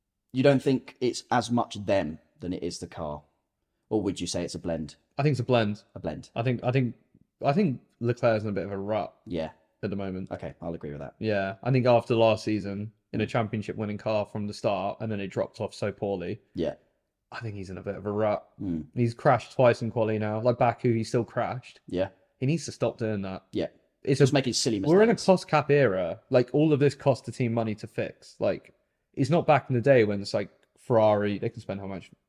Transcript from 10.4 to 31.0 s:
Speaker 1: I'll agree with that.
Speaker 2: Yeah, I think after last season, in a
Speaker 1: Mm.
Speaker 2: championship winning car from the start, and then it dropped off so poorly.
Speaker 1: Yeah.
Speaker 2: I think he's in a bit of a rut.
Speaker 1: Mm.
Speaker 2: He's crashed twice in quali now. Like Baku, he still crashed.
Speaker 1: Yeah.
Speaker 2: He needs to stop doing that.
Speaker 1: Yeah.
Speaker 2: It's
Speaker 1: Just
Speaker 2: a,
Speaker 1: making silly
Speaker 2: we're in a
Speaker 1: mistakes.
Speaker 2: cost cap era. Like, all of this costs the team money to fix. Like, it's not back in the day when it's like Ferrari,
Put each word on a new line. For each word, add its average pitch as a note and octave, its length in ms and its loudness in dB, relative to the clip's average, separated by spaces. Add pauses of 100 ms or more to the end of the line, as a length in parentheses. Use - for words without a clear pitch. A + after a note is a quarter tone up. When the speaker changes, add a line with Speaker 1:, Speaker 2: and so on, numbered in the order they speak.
Speaker 1:
I'll E2+ 140 -6
agree D2+ 160 -10
with C#2+ 80 -12
that. C#2 180 -12
Speaker 2:
Yeah, G2+ 460 -2
I B2 80 0
think B2+ 160 4
after A#2+ 260 4
last A2+ 300 4
season, G#2 480 -4 (220)
in A2 80 -2
a G#2+ 40 0
Speaker 1:
Mm. G#2+ 40 -6
Speaker 2:
championship G#2+ 480 -4
winning G#2 200 -6
car G#2 340 -2
from G#2+ 140 -6
the G#2 80 -8
start, G2+ 460 -2
and A2+ 120 -6
then G#2 80 -4
it G2 100 -6
dropped - 320 -6
off G2+ 120 -4
so G#2 180 -4
poorly. G2 500 -4 (120)
Speaker 1:
Yeah. D#2+ 220 -4 (560)
Speaker 2:
I - 80 -12
think A2 160 -8
he's F#2+ 160 -10
in F2+ 60 -12
a F2+ 60 -12
bit G2+ 120 -6
of F#2 100 -12
a G#2 60 -2
rut. G#2 340 0 (160)
Speaker 1:
Mm. E2+ 320 -4
Speaker 2:
He's A#2+ 220 0
crashed - 380 0
twice A#2+ 280 4
in A#2 80 -4
quali A2 300 0
now. G#2+ 220 -2
Like A#2+ 180 0
Baku, A#2+ 340 2
he A2+ 100 0
still A#2 220 0
crashed. A2+ 600 -6
Speaker 1:
Yeah. F2+ 220 -2 (300)
Speaker 2:
He C3 60 -2
needs D#3 200 0
to - 60 -10
stop - 280 -4
doing G#2+ 240 -2
that. F#2+ 280 -8
Speaker 1:
Yeah. - 160 -2 (360)
Speaker 2:
It's C3+ 160 0
Speaker 1:
Just C3+ 120 6
Speaker 2:
a, C#3+ 40 4
Speaker 1:
making B2+ 180 2
silly A2 260 0
Speaker 2:
we're E3 220 4
in A3+ 80 8
a A3+ 40 4
Speaker 1:
mistakes. - 120 -4
Speaker 2:
cost F#3 220 4
cap D3 240 2
era. F#2+ 480 2 (100)
Like, B2+ 240 4
all D#3 180 4
of C#3+ 80 4
this C#3 160 4
costs - 300 0
the A#2+ 60 -8
team A#2 220 -2
money A2+ 220 -2
to A2 120 -12
fix. - 520 -8
Like, - 340 -4 (420)
it's C3 160 0
not E3 160 4
back C#3+ 220 4
in C3 60 2
the A#2+ 60 2
day B2+ 220 6
when G2+ 180 0
it's G2+ 120 -6
like G#2 160 -4 (300)
Ferrari, G#2+ 600 4